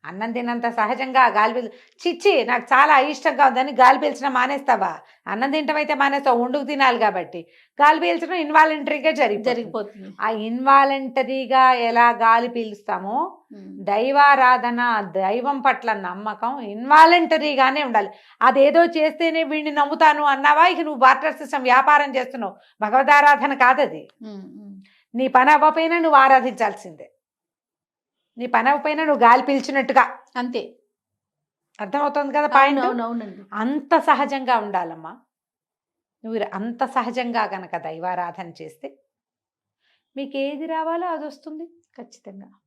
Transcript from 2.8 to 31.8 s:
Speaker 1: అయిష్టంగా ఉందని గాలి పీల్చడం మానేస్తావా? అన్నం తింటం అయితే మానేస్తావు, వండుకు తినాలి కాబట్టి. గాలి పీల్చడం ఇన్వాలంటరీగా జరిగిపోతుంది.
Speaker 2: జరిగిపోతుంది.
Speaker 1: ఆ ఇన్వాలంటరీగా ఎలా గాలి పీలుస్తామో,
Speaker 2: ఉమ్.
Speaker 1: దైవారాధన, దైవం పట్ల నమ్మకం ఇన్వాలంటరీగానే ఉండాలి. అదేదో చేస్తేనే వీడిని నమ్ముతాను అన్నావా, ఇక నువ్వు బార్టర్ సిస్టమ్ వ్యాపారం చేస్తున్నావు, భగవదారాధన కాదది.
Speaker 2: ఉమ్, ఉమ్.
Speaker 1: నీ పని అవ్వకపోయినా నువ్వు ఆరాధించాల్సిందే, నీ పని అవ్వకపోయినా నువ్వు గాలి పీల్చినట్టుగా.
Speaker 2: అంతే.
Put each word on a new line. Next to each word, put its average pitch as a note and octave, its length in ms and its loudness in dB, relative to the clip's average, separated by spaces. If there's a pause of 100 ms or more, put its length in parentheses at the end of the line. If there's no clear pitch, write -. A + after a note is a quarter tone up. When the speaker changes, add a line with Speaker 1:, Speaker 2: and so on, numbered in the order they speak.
Speaker 1:
అయిష్టంగా C#4+ 520 2
ఉందని C4 260 0
గాలి B3+ 260 6
పీల్చడం C#4 340 -4
మానేస్తావా? B3 680 -2 (280)
అన్నం A3+ 240 -4
తింటం D4+ 260 -4
అయితే D4+ 180 -4
మానేస్తావు, C#4 480 0
వండుకు C4 220 -4
తినాలి C4+ 340 0
కాబట్టి. F#3 420 -4 (380)
గాలి D4+ 220 4
పీల్చడం E4+ 340 -4
ఇన్వాలంటరీగా D#4 760 0
జరిగిపోతుంది. A3+ 340 -2
Speaker 2:
జరిగిపోతుంది. G#3 760 -8
Speaker 1:
ఆ G#3+ 80 -4
ఇన్వాలంటరీగా C4 1400 0
ఎలా A#3+ 380 2
గాలి A#3 380 2
పీలుస్తామో, G#3+ 680 -8 (340)
Speaker 2:
ఉమ్. F#3+ 320 -20
Speaker 1:
దైవారాధన, A#3+ 1300 2
దైవం A#3 440 -4
పట్ల A#3+ 320 -2
నమ్మకం G#3 680 -8
ఇన్వాలంటరీగానే D4 1200 4
ఉండాలి. A3 260 -2 (320)
అదేదో C#4 420 4
చేస్తేనే D#4+ 580 -2
వీడిని D4+ 280 -4
నమ్ముతాను D4 540 2
అన్నావా, D4 420 2
ఇక F4 120 0
నువ్వు D4+ 280 -6
బార్టర్ C4 280 2
సిస్టమ్ C#4+ 280 -8
వ్యాపారం C4+ 540 2
చేస్తున్నావు, B3 400 -8 (240)
భగవదారాధన C#4 720 4
కాదది. B3+ 540 0 (140)
Speaker 2:
ఉమ్, G#3 240 -16 (160)
ఉమ్. G3+ 140 -20 (380)
Speaker 1:
నీ B3+ 140 -2
పని C4 220 4
అవ్వకపోయినా D#4 480 2
నువ్వు D#4+ 200 4
ఆరాధించాల్సిందే, A#3 880 0 (1300)
నీ A#3+ 80 -10
పని B3 220 2
అవ్వకపోయినా D4+ 360 0
నువ్వు D4 180 2
గాలి A#3+ 200 8
పీల్చినట్టుగా. C4+ 760 0 (180)
Speaker 2:
అంతే. B3 400 -8 (1040)